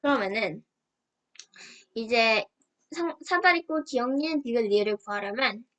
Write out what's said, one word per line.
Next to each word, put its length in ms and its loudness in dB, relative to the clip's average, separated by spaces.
그러면은 640 -2
이제 500 2
상-, 320 -4
사다리꼴 640 2
기역 280 -2
니은 280 0
디귿 260 0
리을을 300 2
구하려면 680 -4